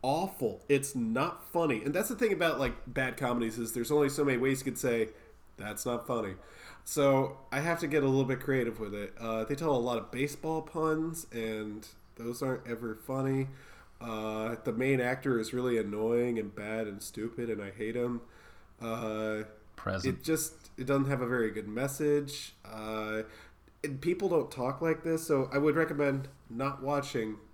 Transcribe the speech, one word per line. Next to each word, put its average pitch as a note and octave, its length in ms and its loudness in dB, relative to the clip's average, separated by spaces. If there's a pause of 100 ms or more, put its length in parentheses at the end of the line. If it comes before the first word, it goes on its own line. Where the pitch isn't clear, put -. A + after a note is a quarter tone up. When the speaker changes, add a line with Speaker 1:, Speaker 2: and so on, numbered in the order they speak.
Speaker 1:
awful. C#3 640 0
It's C#3 240 4
not B2 580 0
funny. C#3+ 320 2
And D3 100 -2
that's G3 160 0
the A#3+ 60 -2
thing G#3+ 180 4
about, D#3+ 260 2
like, B2 140 2 (120)
bad B2+ 320 -2
comedies A#2+ 400 0
is A2+ 160 -4
there's A#2+ 180 -2
only D3 180 6
so C#3+ 160 2
many C3 120 4
ways C3+ 220 4
you - 60 -8
could C3 120 -2
say, A#2 320 2 (460)
"That's G2+ 300 -8
not A#2+ 200 -2
funny." G#2+ 280 -2 (520)
So C3+ 520 4 (140)
I C3+ 100 0
have E3+ 180 0
to E3 80 -2
get D3 160 4
a - 20 4
little C3+ 200 6
bit C3 140 0
creative B2 400 0
with G#2 140 -6
it. G#2 260 -6
Uh, A2+ 240 -2
they C#3 120 -2
tell D3+ 160 0
a C3+ 60 6
lot A#2+ 200 2
of - 140 -6
baseball C#3+ 500 -2
puns, D#3+ 720 0
and G#2+ 520 -6 (300)
those A#2 280 -6
aren't B2+ 240 -2
ever A2+ 280 -4
funny. C3+ 520 0 (520)
Uh, A2 640 -4
the A#2+ 80 0
main B2+ 300 4
actor B2+ 380 2
is G#2+ 140 -4
really B2 260 2
annoying A2+ 600 2
and G2+ 160 -6
bad G#2+ 320 -4
and G2+ 140 -10
stupid, A2+ 480 -6
and G#2 120 -4
I G2 100 -8
hate A2 240 -6
him. A#2+ 260 0 (600)
Uh, A2 580 -2 (360)
Speaker 2:
Present. F#2+ 440 -2
Speaker 1:
it - 40 -16
just, D#3 300 0 (240)
it C3 80 -6
doesn't C#3 240 2
have C3 120 0
a B2 60 0
very A#2 240 2
good G#2+ 160 -6
message. C#3 840 0 (100)
Uh, A2 600 -4 (600)
and C3+ 160 -6
people F3+ 300 0
don't D#3 200 2
talk C3 320 -2
like D#3+ 220 2
this, D#3+ 240 0
so C3+ 240 4
I C#3 60 0
would D3 180 6
recommend C#3+ 540 2 (200)
not C3 320 -4
watching C3+ 540 0 (180)